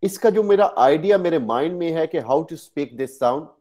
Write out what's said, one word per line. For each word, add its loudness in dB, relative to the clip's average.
इसका 0
जो 2
मेरा 2
आइडिया 4
मेरे 0
माइंड -2
में -4
है -2
कि -6
how -2
to -14
speak -8
this -8
sound, -2